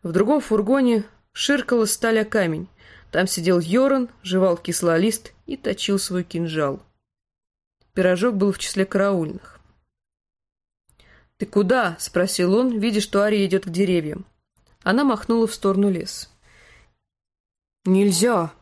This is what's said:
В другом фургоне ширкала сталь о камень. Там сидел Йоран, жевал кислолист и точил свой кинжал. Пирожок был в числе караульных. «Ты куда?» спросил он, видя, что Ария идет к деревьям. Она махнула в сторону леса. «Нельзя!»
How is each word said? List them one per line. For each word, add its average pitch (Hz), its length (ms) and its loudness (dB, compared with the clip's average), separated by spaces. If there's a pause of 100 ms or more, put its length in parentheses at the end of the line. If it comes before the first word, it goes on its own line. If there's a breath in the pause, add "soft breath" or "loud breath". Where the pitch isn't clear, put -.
В 170 100 -8
другом 226 280 2
фургоне 220 640 2 (280)
ширкала 254 520 0
сталь 220 360 0
о 214 40 0
камень. 180 440 -2 (420 loud breath)
Там 185 160 0
сидел 180 320 0
Йоран, 247 520 2 (120)
жевал 185 340 2
кислолист 175 760 -2 (140)
и - 100 -10
точил - 420 -4
свой 180 260 -4
кинжал. 156 580 -4 (1120)
Пирожок 185 420 0
был 196 160 2
в - 60 -8
числе - 260 -4
караульных. 190 760 -2 (1800 soft breath)
«Ты 202 80 -6
куда?» 202 520 0
спросил 180 560 0
он, 240 240 0
видя, 208 220 0
что 202 220 0
Ария 208 240 0
идет 190 180 -2
к 185 60 -10
деревьям. 175 560 -2 (560)
Она 240 220 2
махнула 226 420 0
в 220 80 -6
сторону 196 360 0
леса. - 380 -8 (1600 soft breath)
«Нельзя!» 190 760 2